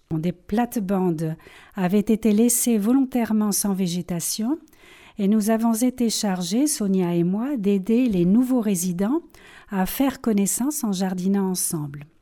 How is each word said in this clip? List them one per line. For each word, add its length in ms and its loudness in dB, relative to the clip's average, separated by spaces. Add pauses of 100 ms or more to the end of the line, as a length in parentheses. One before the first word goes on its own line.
(120)
Des 200 -2
plates-bandes 1040 -2 (400)
avaient 240 0
été 320 2
laissées 460 2
volontairement 760 2
sans 220 -2
végétation 840 -4 (640)
et 80 2
nous 220 2
avons 240 2
été 360 0
chargés, 580 -2
Sonia 460 0
et 100 2
moi, 340 -2
d'aider 500 2
les 180 2
nouveaux 360 4
résidents 600 -2 (480)
à 160 -2
faire 360 -2
connaissance 640 0
en 80 -2
jardinant 580 0
ensemble. 540 -6 (160)